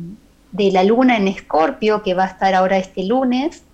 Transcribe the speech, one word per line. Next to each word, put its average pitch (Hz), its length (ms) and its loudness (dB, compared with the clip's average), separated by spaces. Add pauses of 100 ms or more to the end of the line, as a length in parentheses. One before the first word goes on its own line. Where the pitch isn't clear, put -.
(520)
de 196 180 0
la 185 140 2
luna 233 320 4
en 196 120 0
Escorpio, 214 760 -2
que 185 120 -2
va 185 100 0
a 185 40 -4
estar 190 260 -2
ahora 190 240 2
este 185 260 -6
lunes. 254 580 -2 (120)